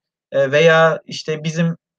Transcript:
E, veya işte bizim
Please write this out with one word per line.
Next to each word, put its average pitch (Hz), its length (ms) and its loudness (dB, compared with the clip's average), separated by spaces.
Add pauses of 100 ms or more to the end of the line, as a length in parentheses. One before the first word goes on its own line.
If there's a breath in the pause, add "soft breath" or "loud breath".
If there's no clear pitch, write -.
(320)
E, 135 200 -2
veya 160 520 4
işte 151 400 -10
bizim 165 320 -4 (220)